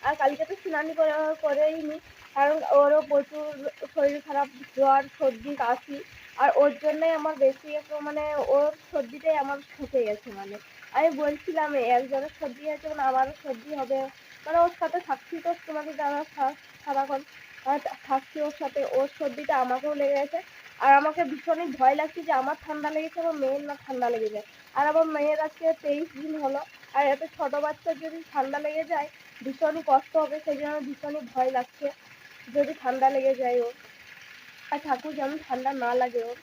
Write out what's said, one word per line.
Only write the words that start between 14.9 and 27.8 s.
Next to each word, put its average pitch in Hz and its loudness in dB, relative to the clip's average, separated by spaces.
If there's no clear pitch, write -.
থাকছি 330 -8
তো 339 -2
তোমাদের 302 -8
দাদা 285 -2
সা-, 285 -4
সারাক্ষণ, 277 -2
মানে, 285 2
থা-, - -8
থাকছি 269 -2
ওর 294 -2
সাথে, 277 -4
ওর 269 0
সর্দিটা 285 -4
আমাকেও 262 0
লেগে 285 2
গেছে। 285 0
আর 277 8
আমাকে 311 6
ভীষণই 311 -2
ভয় 262 4
লাগছে 311 -4
যে 311 -2
আমার 269 0
ঠান্ডা 302 -6
লেগেছে, 311 -4
আমার 330 0
মেয়ের 285 -2
না 285 -8
ঠান্ডা 254 -4
লেগে 220 -2
যায়। 208 -10
আর 277 2
আমার 320 4
মেয়ের 302 0
আজকে 311 -4
তেইশ 302 -2
দিন 311 -6
হলো, 277 -2
আর 269 4
এত 277 2
ছোট 294 -4
বাচ্চার 302 -2